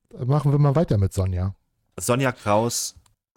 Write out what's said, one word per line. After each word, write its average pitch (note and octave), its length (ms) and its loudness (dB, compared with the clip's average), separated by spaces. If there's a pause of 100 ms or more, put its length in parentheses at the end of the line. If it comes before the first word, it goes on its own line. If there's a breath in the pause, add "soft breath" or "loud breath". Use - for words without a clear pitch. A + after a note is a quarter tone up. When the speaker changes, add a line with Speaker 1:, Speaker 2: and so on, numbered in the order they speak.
(220)
Speaker 1:
Machen C#3 280 0
wir C#3+ 80 2
mal C#3+ 160 4
weiter C3 240 0
mit G2 140 0
Sonja. F#2 420 -2 (440)
Speaker 2:
Sonja B2+ 320 0
Kraus A2 640 -2 (440)